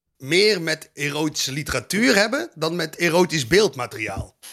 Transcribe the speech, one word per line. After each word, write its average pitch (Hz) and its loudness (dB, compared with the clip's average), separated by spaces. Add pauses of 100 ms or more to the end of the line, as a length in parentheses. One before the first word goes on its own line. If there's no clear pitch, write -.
(180)
meer 180 2
met 156 -6
erotische 143 -2
literatuur 170 0
hebben 226 0
dan 160 -2
met 165 -4
erotisch 165 2
beeldmateriaal. 113 0 (160)